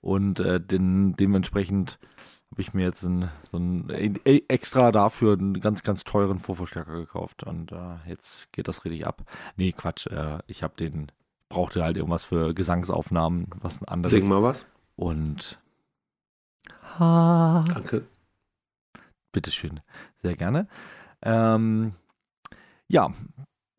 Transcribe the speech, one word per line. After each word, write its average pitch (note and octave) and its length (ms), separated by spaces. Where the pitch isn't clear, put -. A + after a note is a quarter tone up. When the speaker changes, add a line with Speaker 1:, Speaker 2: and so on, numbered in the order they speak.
Speaker 1:
Und, G2 380
äh, F2+ 200
den, F#2+ 560
dementsprechend G2 800
hab - 80
ich - 160
mir F#2+ 100
jetzt F2+ 200
ein, F2+ 260
so E2+ 60
ein, F2 320
e-, G2+ 240
e-, C#3 220
extra B2 440
dafür G#2 460
ein F#2+ 220
ganz, G#2+ 220
ganz G2 220
teuren G2 340
Vorverstärker F2 580
gekauft. E2+ 460
Und, E2 300
äh, F2 240
jetzt - 460
geht - 160
das - 160
richtig D#2+ 220
ab. - 160
Nee, F#2 160
Quatsch, - 360
äh, D#2 380
ich - 160
hab D#2+ 140
den, D2+ 340
brauchte F2+ 340
halt E2 140
irgendwas E2+ 280
für E2 280
Gesangsaufnahmen, F2 960
was - 180
ein - 80
anderes. F2 220
Speaker 2:
Sing G2+ 180
mal G2 140
was. C3 240
Speaker 1:
Und D#2 600
ha. E3 720
Speaker 2:
Danke. - 340
Speaker 1:
Bitteschön, - 480
sehr F2+ 140
gerne. C3 320
Ähm, A2+ 720
ja, G#2 240